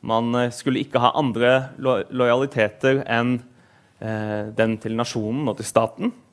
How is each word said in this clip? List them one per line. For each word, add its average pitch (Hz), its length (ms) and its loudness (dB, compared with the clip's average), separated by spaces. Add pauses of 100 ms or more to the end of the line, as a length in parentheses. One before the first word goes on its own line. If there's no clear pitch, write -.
Man, 113 340 0
eh, 123 200 0
skulle 127 240 -2
ikke 135 220 -2
ha 120 180 4
andre 131 580 2
lo-, 131 300 0
lojaliteter 127 960 2
enn, 120 380 0 (580)
eh, 107 560 -4
den 113 240 2
til 113 160 -6
nasjonen 120 540 -2
og 104 80 -4
til 113 100 -8
staten. 180 460 0 (200)